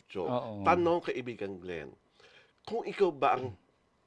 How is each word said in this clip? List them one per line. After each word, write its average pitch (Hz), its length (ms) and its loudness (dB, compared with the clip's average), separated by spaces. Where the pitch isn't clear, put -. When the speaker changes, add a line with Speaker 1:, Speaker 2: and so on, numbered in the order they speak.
Speaker 1:
joke. 95 240 -2
Speaker 2:
Oo. 120 320 -4
Speaker 1:
Tanong, 170 400 4
kaibigan 104 560 -6
Glenn, 85 320 -8
kung 226 200 -4
ikaw 196 240 2
ba 135 280 2
ang, 127 160 -4